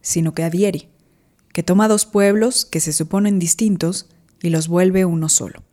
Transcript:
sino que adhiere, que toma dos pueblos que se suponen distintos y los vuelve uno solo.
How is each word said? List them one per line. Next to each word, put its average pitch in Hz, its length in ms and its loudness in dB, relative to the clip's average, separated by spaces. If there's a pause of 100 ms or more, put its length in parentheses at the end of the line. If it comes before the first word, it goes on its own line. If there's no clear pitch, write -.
sino 160 320 -4
que 165 100 -4
adhiere, 180 460 -2 (600)
que 165 120 -6
toma 202 240 4
dos 208 180 2
pueblos 208 580 2
que - 140 -6
se 156 140 -4
suponen 196 480 0
distintos 175 680 -2 (320)
y 170 100 -2
los 160 180 -2
vuelve 185 360 2
uno 165 240 -2
solo. - 440 -4